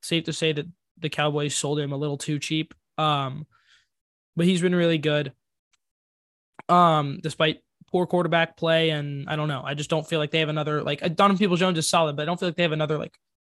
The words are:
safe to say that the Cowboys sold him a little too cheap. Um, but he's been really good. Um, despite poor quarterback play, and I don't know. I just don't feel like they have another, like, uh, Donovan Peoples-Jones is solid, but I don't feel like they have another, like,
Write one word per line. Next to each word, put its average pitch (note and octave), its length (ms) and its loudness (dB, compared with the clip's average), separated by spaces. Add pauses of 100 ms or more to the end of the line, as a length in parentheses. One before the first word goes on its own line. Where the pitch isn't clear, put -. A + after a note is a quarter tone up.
safe E3 220 -2
to D#3 100 -6
say D#3+ 180 0
that D3 140 -4 (320)
the D3+ 100 -6
Cowboys D3 460 -2
sold D3 240 -2
him C#3+ 140 -4
a C3+ 40 -6
little C#3+ 220 -6
too D3 200 -4
cheap. D#3 360 -4 (240)
Um, C#3+ 480 -2 (920)
but E3 80 2
he's F3+ 160 4
been F3+ 140 2
really E3+ 240 4
good. D3 340 0 (1400)
Um, D#3+ 540 4
despite D#3 400 -2 (280)
poor F3+ 160 2
quarterback E3+ 500 0
play, D#3+ 340 2
and C#3+ 380 -6
I D#3 80 -4
don't D3+ 120 -2
know. C3+ 160 -4
I C#3 100 -6
just D3 160 -6
don't D#3 160 -2
feel E3 120 -2
like D3+ 120 -2
they D#3+ 100 2
have D3+ 100 0
another, D3+ 320 -2
like, D3 200 -4
uh, F3+ 60 -2
Donovan G3 300 4
Peoples-Jones F3+ 400 2
is D#3 100 -2
solid, D3+ 260 2
but D3 80 -4
I D3+ 40 -4
don't F3 120 -2
feel F#3 100 -2
like D#3 80 -6
they F3+ 60 0
have D#3+ 100 2
another, D#3 260 -2
like, - 180 -10 (300)